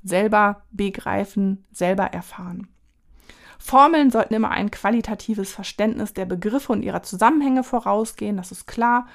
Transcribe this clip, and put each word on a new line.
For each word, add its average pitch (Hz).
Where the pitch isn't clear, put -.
selber 202
begreifen, 196
selber 190
erfahren. 180
Formeln 285
sollten 226
immer 220
ein 208
qualitatives 214
Verständnis 208
der 190
Begriffe 208
und 202
ihrer 180
Zusammenhänge 262
vorausgehen, 214
das 185
ist -
klar. 240